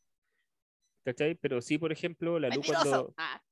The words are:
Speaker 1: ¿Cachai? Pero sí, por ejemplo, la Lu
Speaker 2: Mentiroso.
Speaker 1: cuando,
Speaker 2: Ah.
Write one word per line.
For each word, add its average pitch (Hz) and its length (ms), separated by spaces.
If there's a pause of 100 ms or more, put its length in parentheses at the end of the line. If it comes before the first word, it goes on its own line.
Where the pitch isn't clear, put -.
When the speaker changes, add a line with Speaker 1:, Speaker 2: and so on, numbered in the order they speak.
(1040)
Speaker 1:
¿Cachai? 147 320
Pero 127 260
sí, 151 160
por 160 140
ejemplo, 170 480
la 135 120
Lu 139 120
Speaker 2:
Mentiroso. 147 400
Speaker 1:
cuando, - 140
Speaker 2:
Ah. 156 240 (100)